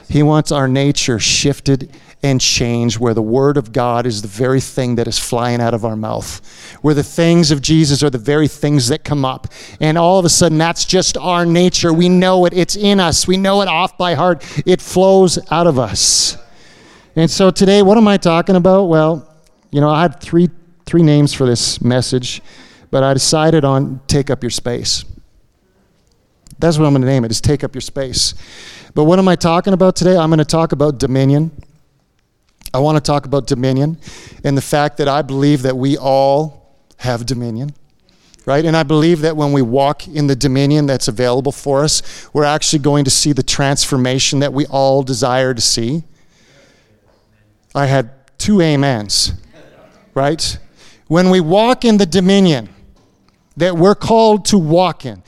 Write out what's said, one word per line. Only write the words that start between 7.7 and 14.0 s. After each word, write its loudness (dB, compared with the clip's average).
are 2
the -4
very 0
things -2
that -4
come -2
up. -6
And 0
all 4
of 2
a 0
sudden, 2
that's -2
just -2
our -2
nature. 2
We 2
know 2
it. 0
It's -2
in 0
us. 0
We 0
know 0
it -2
off -4
by -2